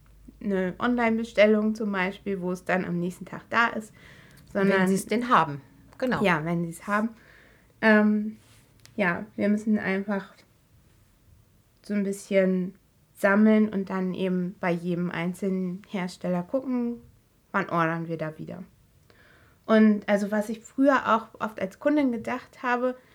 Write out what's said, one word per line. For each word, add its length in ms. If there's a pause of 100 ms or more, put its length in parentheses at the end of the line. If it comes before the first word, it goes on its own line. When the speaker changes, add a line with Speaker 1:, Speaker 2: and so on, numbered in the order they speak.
(440)
Speaker 1:
eine 360
Online-Bestellung 960
zum 160
Beispiel, 500
wo 100
es 140
dann 200
am 140
nächsten 260
Tag 240
da 180
ist, 260 (600)
Speaker 2:
Wenn 160
Speaker 1:
sondern 180
Speaker 2:
sie 80
es 100
denn 240
haben. 320 (360)
Genau. 260
Speaker 1:
Ja, 220
wenn 180
sie 80
es 160
haben. 220 (720)
Ähm, 560 (580)
ja, 300 (100)
wir 140
müssen 300
einfach 540 (1500)
so 100
ein 100
bisschen 720 (400)
sammeln 540
und 200
dann 240
eben 460
bei 120
jedem 400
einzelnen 760
Hersteller 560
gucken, 580 (500)
wann 180
ordern 380
wir 100
da 200
wieder. 260 (1000)
Und 440
also 220
was 180
ich 120
früher 540
auch 240
oft 220
als 180
Kundin 320
gedacht 520
habe, 320 (200)